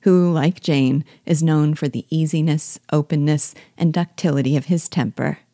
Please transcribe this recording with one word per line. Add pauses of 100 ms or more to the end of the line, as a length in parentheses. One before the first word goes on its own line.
who,
like
Jane, (220)
is
known
for
the
easiness, (120)
openness, (220)
and
ductility
of
his
temper. (140)